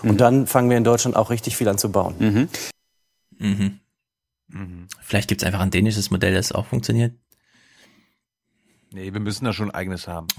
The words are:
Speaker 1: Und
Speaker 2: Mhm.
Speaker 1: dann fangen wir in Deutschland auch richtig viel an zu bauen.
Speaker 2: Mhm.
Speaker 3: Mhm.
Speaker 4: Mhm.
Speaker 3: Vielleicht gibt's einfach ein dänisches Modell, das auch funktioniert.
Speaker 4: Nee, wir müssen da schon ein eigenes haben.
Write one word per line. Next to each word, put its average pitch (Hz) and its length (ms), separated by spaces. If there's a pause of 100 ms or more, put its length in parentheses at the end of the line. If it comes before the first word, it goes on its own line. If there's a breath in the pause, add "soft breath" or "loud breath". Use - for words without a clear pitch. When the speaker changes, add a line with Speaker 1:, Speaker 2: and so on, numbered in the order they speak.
Speaker 1:
Und 110 120
Speaker 2:
Mhm. 104 40
Speaker 1:
dann 123 300
fangen 123 240
wir 120 60
in 117 60
Deutschland 117 320
auch 110 140
richtig 117 260
viel 110 140
an 98 80
zu 104 140
bauen. 92 260
Speaker 2:
Mhm. 110 300 (920 loud breath)
Speaker 3:
Mhm. 101 400 (760)
Speaker 4:
Mhm. 90 340 (140)
Speaker 3:
Vielleicht - 280
gibt's 101 160
einfach 95 160
ein 95 100
dänisches 104 400
Modell, 92 220
das 95 180
auch - 140
funktioniert. 117 480 (1800 soft breath)
Speaker 4:
Nee, 95 220
wir 104 80
müssen 104 240
da 113 80
schon 101 160
ein - 60
eigenes 92 340
haben. 82 180 (120)